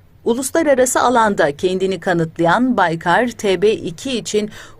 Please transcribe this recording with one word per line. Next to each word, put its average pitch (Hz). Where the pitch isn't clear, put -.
Uluslararası 262
alanda 202
kendini 185
kanıtlayan 175
Baykar 180
T 190
B 214
iki 214
için 208